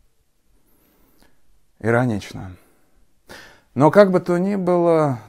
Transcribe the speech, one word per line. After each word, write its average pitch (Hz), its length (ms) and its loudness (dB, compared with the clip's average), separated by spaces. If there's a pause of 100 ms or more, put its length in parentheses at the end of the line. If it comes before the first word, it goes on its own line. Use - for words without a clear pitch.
(1800)
Иронично. 104 760 -4 (1160)
Но 147 180 2
как 202 180 6
бы 180 80 2
то 175 200 -4
ни 196 180 -4
было, 170 720 0